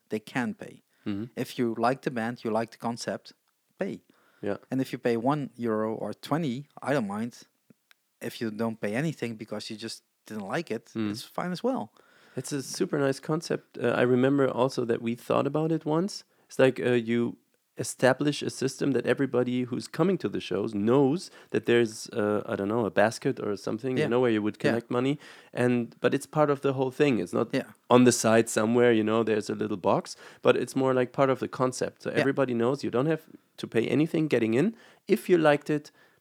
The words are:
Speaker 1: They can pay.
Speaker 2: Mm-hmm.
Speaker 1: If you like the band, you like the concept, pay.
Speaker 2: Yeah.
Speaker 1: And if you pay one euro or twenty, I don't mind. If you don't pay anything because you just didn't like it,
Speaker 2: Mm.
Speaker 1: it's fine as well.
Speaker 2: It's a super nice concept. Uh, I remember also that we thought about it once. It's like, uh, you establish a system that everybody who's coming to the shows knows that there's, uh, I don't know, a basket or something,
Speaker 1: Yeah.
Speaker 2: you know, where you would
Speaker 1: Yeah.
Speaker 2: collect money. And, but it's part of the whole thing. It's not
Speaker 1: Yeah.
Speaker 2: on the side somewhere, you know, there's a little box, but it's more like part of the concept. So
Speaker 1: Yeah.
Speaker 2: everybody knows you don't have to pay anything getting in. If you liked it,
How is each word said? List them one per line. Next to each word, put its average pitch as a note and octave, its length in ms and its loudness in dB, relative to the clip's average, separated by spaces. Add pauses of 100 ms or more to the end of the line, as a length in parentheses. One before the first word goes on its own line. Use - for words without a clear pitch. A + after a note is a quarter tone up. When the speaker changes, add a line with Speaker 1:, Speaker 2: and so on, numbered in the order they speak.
(100)
Speaker 1:
They G#2+ 100 -2
can A#2 340 -4
pay. - 280 -18 (240)
Speaker 2:
Mm-hmm. G#2 180 -6 (120)
Speaker 1:
If - 220 -8
you A#2+ 200 -2
like B2 240 -2
the - 80 -4
band, A#2 340 -6
you A#2 60 -4
like A2 200 -2
the - 80 -20
concept, A#2 540 -8 (460)
pay. E3 220 -8 (420)
Speaker 2:
Yeah. G2+ 140 -4 (140)
Speaker 1:
And C3 100 -4
if - 120 -6
you C3 60 -8
pay A#2+ 180 0
one C3 400 -2
euro A2 380 -2
or G#2 180 -8
twenty, C#3+ 540 -4 (160)
I B2+ 100 -2
don't B2+ 160 0
mind. G#2+ 300 -6 (840)
If - 220 -10
you A2+ 80 -4
don't A2 300 -4
pay G#2 140 -4
anything B2+ 420 -4
because A2 340 -10
you A2+ 60 -12
just A2 260 -12 (240)
didn't G#2+ 200 -10
like D3 240 -6
it, A2 240 -6
Speaker 2:
Mm. A2 160 -2
Speaker 1:
it's A2+ 120 -8
fine - 300 -6
as F3 120 -8
well. A#3+ 280 -4 (440)
Speaker 2:
It's - 160 -8
a C#3 100 -4
super E3+ 360 -4
nice C3+ 220 0
concept. - 580 -6
Uh, - 100 0
I A#2+ 140 2
remember B2+ 480 4
also B2+ 340 0
that A2+ 160 -2
we A#2 140 -4
thought A#2+ 320 0
about D#3 260 -2
it D#3 140 -4
once. E3 380 -2 (220)
It's - 120 -20
like, C3 200 6
uh, B2 140 0
you A#2+ 440 0 (400)
establish C3+ 640 0
a - 80 -4
system C3+ 420 -2
that A#2+ 120 0
everybody B2 600 0
who's A#2+ 240 -8
coming F3+ 300 0
to A#2 100 -4
the F#2+ 120 -6
shows G#2 340 -4
knows C3 560 2 (200)
that A2+ 160 -2
there's, A#2 440 2
uh, G#2 360 0
I A2+ 80 -6
don't G2 140 -2
know, A2 180 0
a F#2 40 -2
basket A#2 500 0
or G#2 160 -4
something, A2+ 400 -6
Speaker 1:
Yeah. D3+ 80 0
Speaker 2:
you D3 60 -2
know, A#2+ 100 2
where B2 100 4
you G#2+ 120 2
would G#2 180 -2
Speaker 1:
Yeah. D3 100 0
Speaker 2:
collect A#2 200 -2
money. C3 280 0 (340)
And, B2 480 0
but B2 140 2
it's C#3 120 -2
part D3+ 240 2
of C3+ 100 0
the C#3 140 2
whole C3 180 -2
thing. C#3 260 4
It's F2+ 140 -4
not A#2 200 0
Speaker 1:
Yeah. C3 120 -2 (240)
Speaker 2:
on B2 160 10
the B2 80 8
side A2+ 360 4
somewhere, A#2+ 440 4
you A2 100 4
know, A2 220 2
there's G#2+ 260 0
a A2 60 -4
little G#2+ 200 -4
box, G2+ 400 0 (260)
but B2 140 6
it's - 200 -4
more C3 180 2
like B2+ 180 0
part C#3 180 2
of B2+ 100 0
the G#2+ 80 -4
concept. - 540 -4
So - 80 -8
Speaker 1:
Yeah. - 100 -4
Speaker 2:
everybody C3+ 340 0
knows A#2+ 300 0
you G2 60 -4
don't B2 160 0
have D#3+ 160 -2 (340)
to - 100 -10
pay A#2 220 0
anything D#3+ 400 0
getting A#2 260 2
in. F3+ 200 2 (340)
If G#3 200 -2
you F3+ 80 4
liked D3 320 2
it, D3+ 220 -4 (300)